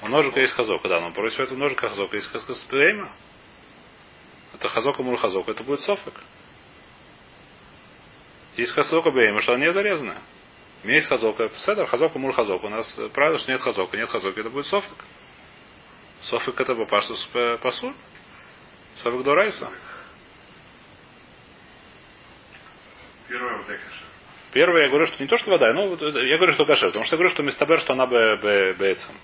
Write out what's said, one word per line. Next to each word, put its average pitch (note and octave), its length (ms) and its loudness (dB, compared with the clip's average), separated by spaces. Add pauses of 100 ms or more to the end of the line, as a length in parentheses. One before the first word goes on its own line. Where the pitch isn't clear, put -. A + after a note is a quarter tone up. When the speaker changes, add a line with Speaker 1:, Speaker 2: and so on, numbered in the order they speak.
Speaker 1:
У G#2+ 60 -10
ножика C#3 320 2
есть C3 140 2
Хазока, G#2 340 -2
да, F2+ 140 2
но E2+ 100 -8
против G#2+ 280 -6
этого C3 180 -4
ножика C3+ 320 -4
Хазока G2+ 280 -6
есть G2+ 120 -8
Хазока. D3 800 -2 (1400)
Это - 160 -4
Хазока C3+ 320 -2
муль B2+ 160 -2
Хазока, F#2+ 340 -2
это G#2+ 120 -8
будет C#3 180 -4
софик. - 320 -4 (2500)
Есть A#2 160 -2
Хазока D#3+ 380 2
бейма, A2 300 4
что A#2+ 120 2
она C3 120 0
не E3+ 60 2
зарезанная. F3 500 -2 (600)
У G2 40 -10
меня B2+ 100 4
есть D3+ 100 2
Хазока. A2+ 480 0
Седер, G3+ 320 0
Хазока D3 320 0
муль C3 140 -4
Хазока. G2+ 320 0
У G2+ 40 -6
нас, A2 300 -6
э, A2 100 -6
правило, D3 300 2
что - 120 -4
нет C3 100 -2
Хазока. G2 360 -2
Нет A2+ 120 -4
Хазока, F#2+ 300 -4
это A2 100 -6
будет C#3 160 -6
софик. - 400 -4 (1160)
Софик - 380 -4
это B2+ 160 0
по A2+ 100 -2
пашту G#2+ 300 -2
с-, - 180 -8
э, A#2+ 240 0
пасуль. B3 360 -4 (1080)
Софик B2 200 -4
дорайса. F3 480 2 (3500)
Speaker 2:
Первая B2 300 -8
вода - 160 -12
кошер. - 320 -16 (480)
Speaker 1:
Первое, E3 300 6
я C#3 40 4
говорю, D3 200 4
что - 140 -6
не C3+ 60 -6
то, A#3 100 4
что G#3+ 140 0
вода, C3+ 220 6
но F#3+ 140 0
вот, F3 140 -6
э, D3 260 -2
я D3 100 4
говорю, E3+ 160 4
что D3+ 100 4
кошер, C#3 240 4
потому G#2 160 -2
что - 120 -2
я - 20 -2
говорю, F3 160 4
что D3+ 100 -4
мистабер, C#3+ 360 2
что - 120 -2
она C3 140 2
бе-, A2+ 320 4
бе-, G2+ 380 4
беэцем. F#2+ 380 -2 (100)